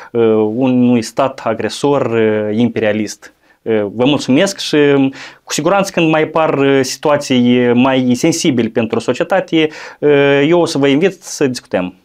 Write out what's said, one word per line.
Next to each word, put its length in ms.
uh, 100
unui 480
stat 420
agresor, 600
uh, 500
imperialist. 760
Uh, 220
vă 100
mulțumesc 540
și, 180
mm, 360
cu 80
siguranță 420
când 160
mai 120
apar, 360
uh, 240
situații 880
mai 420
sensibile 540
pentru 300
societate, 680
uh, 500
eu 120
o 60
să 120
vă 80
invit 360
să 240
discutăm. 480